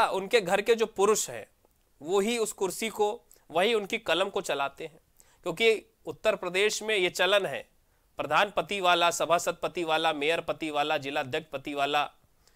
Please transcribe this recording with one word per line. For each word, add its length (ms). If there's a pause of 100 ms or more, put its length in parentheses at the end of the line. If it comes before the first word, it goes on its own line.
उनके 320
घर 200
के 140
जो 120
पुरुष 420
हैं 160 (560)
वो 180
ही 180
उस 160
कुर्सी 360
को, 320 (280)
वही 240
उनकी 260
कलम 300
को 140
चलाते 400
हैं? 160 (460)
क्योंकि 400 (200)
उत्तर 320
प्रदेश 460
में 120
ये 160
चलन 340
है 200 (540)
प्रधान 380
पति 240
वाला, 300
सभासद 520
पति 200
वाला, 300
मेयर 280
पति 300
वाला, 260
जिला 220
अध्यक्ष 300
पति 240
वाला। 280 (540)